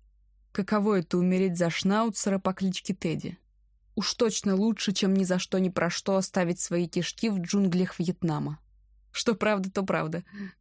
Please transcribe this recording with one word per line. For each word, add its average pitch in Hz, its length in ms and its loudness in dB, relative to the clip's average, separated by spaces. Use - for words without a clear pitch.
«Каково 208 480 2
это 180 180 -2
умереть 185 400 2
за 170 120 2
шнауцера 196 680 0
по 190 140 0
кличке 190 400 -2
Тедди? 165 440 -6
Уж - 200 -2
точно 208 400 0
лучше, 214 360 0
чем 190 220 2
ни 190 100 4
за 180 140 2
что 185 220 -2
ни 185 100 2
про 170 200 0
что - 280 -2
оставить 180 420 0
свои 175 280 0
кишки - 420 -2
в 196 100 0
джунглях 180 600 0
Вьетнама». 151 600 -2
«Что - 240 0
правда, 196 360 0
то 196 120 -2
правда», 170 400 -2